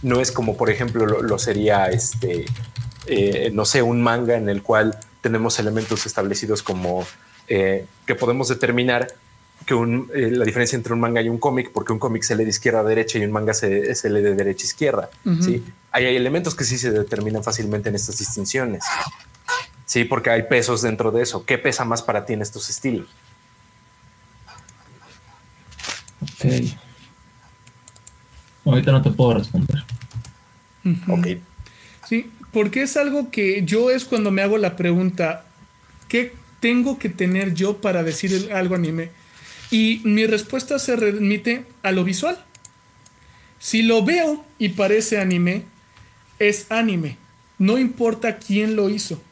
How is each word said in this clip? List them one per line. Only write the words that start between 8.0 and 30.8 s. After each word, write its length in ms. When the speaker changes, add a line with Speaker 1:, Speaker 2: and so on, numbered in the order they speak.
Speaker 1:
que 100
podemos 340
determinar 580
que 80
un, 400
eh, 160
la 160
diferencia 320
entre 160
un 60
manga 240
y 40
un 120
cómic, 340
porque 180
un 60
cómic 240
se 140
lee 80
de 80
izquierda 300
a 20
derecha 340
y 80
un 60
manga 240
se, 400
se 160
lee 100
de 140
derecha 280
a 40
izquierda, 420
Speaker 2:
Ujú. 160
Speaker 1:
¿sí? 220
Ahí 140
hay 100
elementos 380
que 120
sí 120
se 140
determinan 520
fácilmente 460
en 60
estas 240
distinciones, 640
¿sí? 180
Porque 240
hay 140
pesos 400
dentro 280
de 120
eso. 220
¿Qué 120
pesa 260
más 200
para 240
ti 60
en 100
estos 260
estilos? 380
Speaker 3:
Ok. 240
Ahorita 260
no 100
te 100
puedo 240
responder. 480